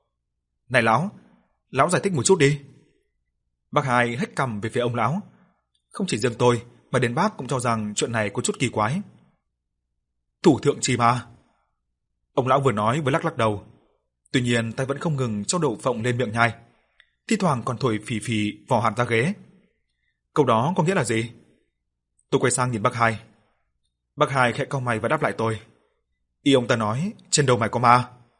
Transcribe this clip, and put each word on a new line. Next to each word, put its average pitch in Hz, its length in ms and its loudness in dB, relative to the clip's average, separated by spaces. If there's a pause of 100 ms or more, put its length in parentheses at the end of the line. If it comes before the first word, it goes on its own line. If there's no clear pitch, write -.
(680)
"Này 120 140 2
lão, 117 280 2 (600)
lão 135 180 2
giải 175 160 0
thích 196 80 -2
một 131 100 0
chút 190 160 4
đi." 143 220 4 (1120)
Bác 139 140 -2
hai 120 320 0
hất 165 200 -6
cằm 117 240 -4
về 110 100 -4
phía 127 100 -2
ông 120 140 -2
lão. 120 260 0 (720)
Không 196 160 -6
chỉ 127 120 -2
riêng 117 200 -2
tôi, 120 240 2 (280)
mà 127 80 0
đến 120 160 -2
bác 190 220 0
cũng 131 120 -10
cho 135 120 -4
rằng 110 340 -2
chuyện 123 180 -4
này 107 180 -2
có 123 120 -6
chút 202 160 -2
kỳ 123 100 0
quái. 110 320 -2 (1400)
"Thủ 143 160 6
thượng 139 220 -2
chi 127 160 -2
ma." 120 300 2 (1080)
Ông 127 140 0
lão 135 120 2
vừa 131 120 2
nói 110 280 0
vừa 135 100 -2
lắc 160 140 -2
lắc 160 120 -4
đầu. 107 280 -2 (680)
Tuy 135 80 2
nhiên 120 320 0
tay 131 140 -6
vẫn 143 120 -6
không 156 180 -4
ngừng 110 280 -4
cho 180 140 -4
đậu 135 240 -2
phộng 117 200 -2
lên 120 160 0
miệng 113 140 -2
nhai. 117 220 2 (720)
Thi 220 80 2
thoảng 151 280 0
còn 120 140 -6
thổi 110 280 -2
phì 110 140 -4
phì 107 320 -2 (160)
vò 120 120 2
hạt 110 160 0
ra 123 80 0
ghế. 120 280 0 (1000)
"Câu 143 120 2
đó 120 300 2
có 175 60 2
nghĩa 180 120 0
là 160 100 -2
gì?" 117 280 -2 (960)
Tôi 139 100 2
quay 123 100 2
sang 127 200 -2
nhìn 110 120 -4
bác 120 120 0
hai. 113 260 0 (960)
Bác 143 140 2
hai 123 220 2
khẽ 139 120 -4
cau 135 160 -6
mày 120 180 -2
và 117 100 -2
đáp 151 140 0
lại 110 160 0
tôi. 113 220 -2 (840)
Ý 139 100 4
ông 123 140 4
ta 123 100 2
nói, 117 360 -2 (180)
"Trên 143 160 2
đầu 123 120 4
mày 110 100 0
có 120 120 -4
ma." 123 300 6 (300)